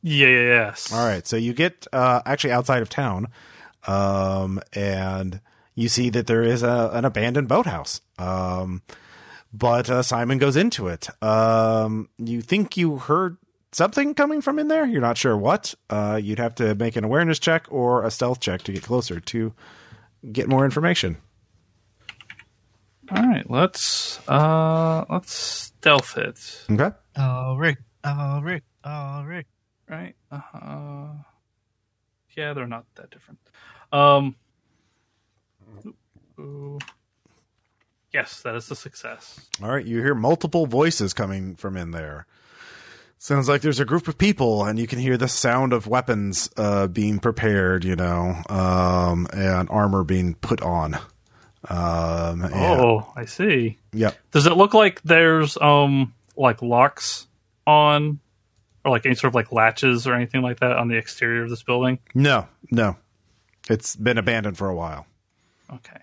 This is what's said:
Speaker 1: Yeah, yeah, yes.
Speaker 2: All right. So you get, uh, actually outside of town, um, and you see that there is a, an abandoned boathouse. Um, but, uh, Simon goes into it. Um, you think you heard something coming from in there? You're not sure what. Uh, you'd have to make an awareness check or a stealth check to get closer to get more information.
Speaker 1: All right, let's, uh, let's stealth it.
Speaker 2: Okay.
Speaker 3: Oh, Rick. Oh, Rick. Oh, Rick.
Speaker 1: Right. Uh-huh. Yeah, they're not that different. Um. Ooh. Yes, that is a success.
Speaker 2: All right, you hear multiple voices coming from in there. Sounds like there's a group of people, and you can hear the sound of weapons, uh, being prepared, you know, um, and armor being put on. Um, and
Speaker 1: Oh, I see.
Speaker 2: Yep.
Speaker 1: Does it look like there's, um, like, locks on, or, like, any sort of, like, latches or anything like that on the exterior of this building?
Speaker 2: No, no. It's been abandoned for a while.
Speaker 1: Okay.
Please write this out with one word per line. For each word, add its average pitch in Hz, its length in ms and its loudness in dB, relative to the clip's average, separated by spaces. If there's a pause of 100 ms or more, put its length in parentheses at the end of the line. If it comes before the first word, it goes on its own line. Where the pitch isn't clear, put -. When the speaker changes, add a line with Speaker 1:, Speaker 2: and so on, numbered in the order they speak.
Speaker 1:
Yeah, 143 260 4
yeah, 127 140 6 (260)
yes. - 260 -10
Speaker 2:
All 117 120 2
right. 98 220 -2
So - 80 -4
you 117 180 -2
get, 165 380 -2
uh, 127 340 2
actually 139 280 -2
outside 123 300 2
of 104 60 -8
town, 113 380 -4 (600)
um, 98 720 -2 (120)
and 95 680 -6 (340)
you 117 140 -2
see 123 220 0
that 113 160 -2
there 113 160 2
is 117 200 0
a, 120 300 0
an 117 120 -2
abandoned 117 420 0
boathouse. 127 540 -2 (180)
Um, 92 640 -4 (680)
but, 120 380 0
uh, 127 140 2
Simon 123 340 -2
goes 135 180 2
into 170 320 0
it. 85 220 -10 (140)
Um, 110 920 2
you 117 240 -6
think 185 360 -2
you 160 200 0
heard 170 400 -2 (340)
something 277 420 0
coming 294 280 0
from 285 180 -2
in 302 80 -2
there? 311 180 2
You're 220 160 0
not 117 160 0
sure 120 180 2
what. 123 380 0 (160)
Uh, 104 320 -2
you'd 104 180 -4
have 117 160 -4
to 107 200 0
make 113 220 -2
an 107 60 -2
awareness 151 360 0
check 160 300 0
or 123 360 2
a 113 60 0
stealth 123 280 -2
check 92 240 -4
to - 80 -8
get 95 120 -6
closer 117 360 -4
to 110 340 -6 (760)
get 120 160 -4
more 131 180 4
information. 139 520 -2 (1900)
Speaker 1:
All 214 120 2
right, 240 260 2
let's, - 720 -2 (100)
uh, 160 800 2
let's - 240 -6
stealth - 840 0
it. - 540 -10
Speaker 2:
Okay. 123 220 2 (260)
Speaker 3:
Oh, 131 380 -2
Rick. 147 240 0 (240)
Oh, 143 380 -4
Rick. 160 220 -8 (200)
Oh, 143 400 -12
Rick. 165 240 -14 (420)
Speaker 1:
Right. 170 240 -14 (180)
Uh-huh. 143 760 -16 (1300)
Yeah, 147 160 -8
they're 131 140 -10
not 117 180 -14 (120)
that - 120 -20
different. - 300 -20 (520)
Um. 143 440 6 (2000)
Ooh. 143 400 -14 (1300)
Yes, - 280 -6
that 117 140 -8
is 117 160 -12
a 143 40 -10
success. - 640 -20 (220)
Speaker 2:
All 104 80 -8
right, 131 160 -4
you 117 160 -4
hear 139 140 2
multiple 156 500 0
voices 127 480 0
coming 95 420 -6
from 95 220 -10
in 85 140 -8
there. 78 340 -12 (920)
Sounds 139 300 0
like 143 120 2
there's 143 180 0
a 143 60 0
group 156 220 -2
of 160 100 -8
people, 120 480 2
and 107 140 -2
you 117 80 -4
can 123 100 -6
hear 127 200 0
the 123 100 0
sound 127 460 0
of 113 140 -2
weapons, 107 720 -2
uh, 101 300 0
being 104 320 -2
prepared, 98 640 0
you 92 120 -2
know, 87 540 -2
um, 90 840 2
and 95 360 0
armor 98 340 2
being 90 320 0
put - 260 -4
on. 80 340 -2 (720)
Um, 85 800 -2
and 80 100 -6
Speaker 1:
Oh, 117 600 4
I 117 100 -10
see. 127 520 0 (160)
Speaker 2:
Yep. 107 240 0 (140)
Speaker 1:
Does 147 160 6
it 175 80 6
look 202 180 6
like 214 300 6
there's, 160 540 4
um, 143 560 4 (240)
like, 120 240 2
locks 120 680 2 (400)
on, 151 520 4 (680)
or, 139 60 2
like, - 140 2
any 127 100 2
sort 131 160 2
of, 120 40 -2
like, 117 160 0
latches 117 560 2
or 127 80 0
anything 123 260 -2
like 123 200 -4
that 123 160 2
on 120 100 0
the 117 80 -2
exterior 117 480 -4
of 117 60 -8
this 113 120 -8
building? 127 380 0 (160)
Speaker 2:
No, 131 320 4 (240)
no. 110 240 0 (720)
It's 110 280 -2
been 113 200 0
abandoned 104 400 -2
for 98 120 -4
a 92 60 -4
while. 82 300 -8 (640)
Speaker 1:
Okay. - 320 -20